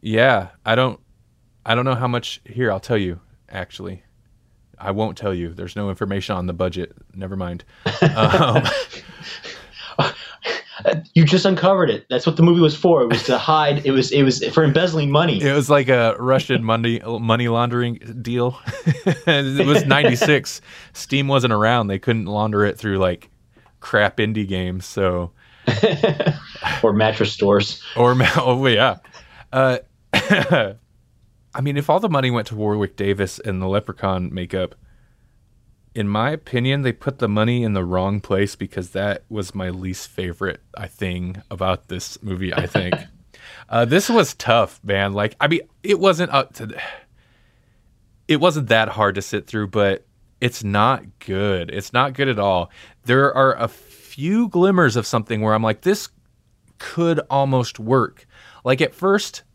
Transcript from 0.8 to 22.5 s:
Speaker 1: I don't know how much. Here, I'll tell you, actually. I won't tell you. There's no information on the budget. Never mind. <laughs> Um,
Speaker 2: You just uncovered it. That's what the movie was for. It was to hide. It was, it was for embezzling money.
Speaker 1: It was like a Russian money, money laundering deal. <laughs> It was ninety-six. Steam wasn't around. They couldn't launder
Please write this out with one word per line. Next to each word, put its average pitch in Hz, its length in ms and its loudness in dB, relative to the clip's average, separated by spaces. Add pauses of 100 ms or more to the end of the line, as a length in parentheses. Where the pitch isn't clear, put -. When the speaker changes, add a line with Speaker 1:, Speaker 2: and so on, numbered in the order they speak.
Speaker 1:
I 113 120 0
don't 123 80 0
know 131 100 0
how 123 140 -2
much. 120 360 -6
Here, 113 280 -2
I'll 95 80 -4
tell 117 180 -2
you, 90 220 -4 (280)
actually. 92 540 -12 (760)
I 101 120 -8
won't 104 260 -4
tell 101 180 -4
you. 85 200 -6
There's 90 220 -12
no 101 120 -4
information 98 480 -4
on 90 100 -4
the 90 60 -4
budget. 87 400 -4 (220)
Never 95 220 -10
mind. 87 280 -8 (200)
<laughs> - 180 -2
Um, 143 640 2 (2500)
Speaker 2:
You 165 100 8
just 180 220 4
uncovered 185 420 4
it. 104 220 -2
That's 127 160 0
what 160 100 0
the 165 60 4
movie 170 180 6
was 151 160 4
for. 165 260 4
It 120 60 2
was 117 160 -2
to 123 140 2
hide. 147 480 0
It 135 60 2
was, 131 200 2
it 143 100 4
was 131 260 2
for 160 140 2
embezzling 156 480 2
money. 151 320 2
Speaker 1:
It 139 120 2
was 139 160 0
like 139 180 4
a 117 300 4
Russian 127 440 0
money, 113 380 0
money 117 480 -2
laundering 120 460 0 (260)
deal. 120 460 -2
<laughs> - 40 -6 (560)
It 139 400 2
was 147 200 4
ninety-six. 139 720 2 (320)
Steam 139 360 -2
wasn't 127 260 2
around. 110 320 2
They 98 120 -2
couldn't 110 280 -2
launder 104 400 0